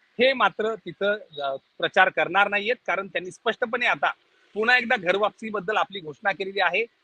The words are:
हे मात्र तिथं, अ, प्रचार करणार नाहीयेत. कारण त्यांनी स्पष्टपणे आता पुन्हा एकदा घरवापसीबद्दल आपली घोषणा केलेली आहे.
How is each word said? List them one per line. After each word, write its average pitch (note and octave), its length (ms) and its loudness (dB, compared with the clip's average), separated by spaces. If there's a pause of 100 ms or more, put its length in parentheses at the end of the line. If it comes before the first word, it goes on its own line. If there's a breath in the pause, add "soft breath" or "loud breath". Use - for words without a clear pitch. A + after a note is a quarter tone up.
(200)
हे C4 140 4
मात्र A3 420 0
तिथं, G3+ 420 -4 (240)
अ, C#3 140 -4 (220)
प्रचार F#3 320 4
करणार F3 380 2
नाहीयेत. G3+ 280 -2 (120)
कारण F#3+ 200 -4
त्यांनी F3+ 240 -8
स्पष्टपणे A#3+ 540 -4
आता E3+ 260 0 (420)
पुन्हा A3+ 240 4
एकदा A#3+ 180 0
घरवापसीबद्दल G3+ 840 -2
आपली F#3+ 220 -2
घोषणा D#3+ 320 -4
केलेली G3 280 -6
आहे. F#3 260 2 (180)